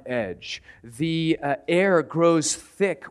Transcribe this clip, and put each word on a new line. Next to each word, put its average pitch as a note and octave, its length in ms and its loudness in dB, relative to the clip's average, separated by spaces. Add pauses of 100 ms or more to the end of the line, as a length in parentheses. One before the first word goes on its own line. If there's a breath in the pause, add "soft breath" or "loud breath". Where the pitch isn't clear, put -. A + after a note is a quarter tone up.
edge. G#2 560 -6 (200 loud breath)
The, D#3+ 600 -2
uh, C#3+ 120 0 (120)
air F3 340 4
grows E3 540 2
thick - 560 -4